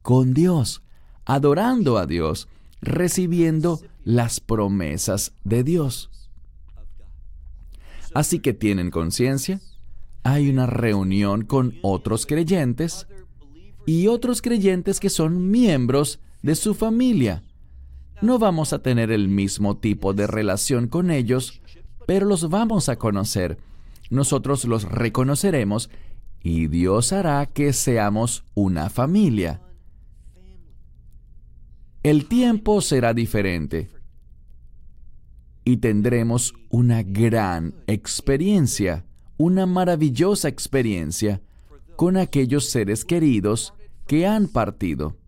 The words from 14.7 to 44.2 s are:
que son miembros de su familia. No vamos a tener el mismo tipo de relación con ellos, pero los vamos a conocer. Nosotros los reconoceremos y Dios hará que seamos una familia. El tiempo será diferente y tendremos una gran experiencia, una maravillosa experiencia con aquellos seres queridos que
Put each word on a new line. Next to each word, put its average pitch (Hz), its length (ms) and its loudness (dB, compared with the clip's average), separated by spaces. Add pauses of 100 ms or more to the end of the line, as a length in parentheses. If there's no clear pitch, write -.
que 196 100 0
son 180 400 0
miembros 147 680 2 (220)
de 147 140 2
su 214 180 0
familia. 220 680 2 (760)
No 240 180 4
vamos 165 340 2
a 135 60 -4
tener 117 320 2
el 104 160 2
mismo 98 500 0
tipo 98 360 0
de 101 140 0
relación 110 600 0
con 175 240 0
ellos, 127 500 -2 (440)
pero 196 200 2
los 170 240 0
vamos 214 400 0
a 120 60 0
conocer. 101 640 -2 (520)
Nosotros 135 560 0
los 113 180 0
reconoceremos 123 1040 0 (520)
y 82 260 0
Dios 92 460 2
hará 147 320 0
que 143 280 0
seamos 113 720 0 (100)
una 92 340 0
familia. 135 720 2 (2500)
El 147 220 4
tiempo 220 560 2
será 117 320 2
diferente 92 760 0 (1800)
y 123 120 4
tendremos 117 760 0 (160)
una 117 340 4
gran 98 720 0 (120)
experiencia, 135 1160 0 (300)
una 185 300 2
maravillosa 175 800 2
experiencia 101 960 -2 (560)
con 180 180 2
aquellos 143 540 2
seres 107 340 0
queridos 120 720 2 (340)
que 160 180 2